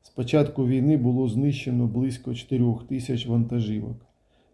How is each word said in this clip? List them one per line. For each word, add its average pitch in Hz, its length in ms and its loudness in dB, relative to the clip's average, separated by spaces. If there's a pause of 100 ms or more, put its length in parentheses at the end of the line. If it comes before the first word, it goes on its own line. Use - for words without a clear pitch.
З - 80 -20
початку 139 580 0
війни 131 300 4
було 127 300 2
знищено 123 600 0
близько 123 460 -4
чотирьох 120 540 0
тисяч 123 400 -4
вантажівок, 117 800 -2 (480)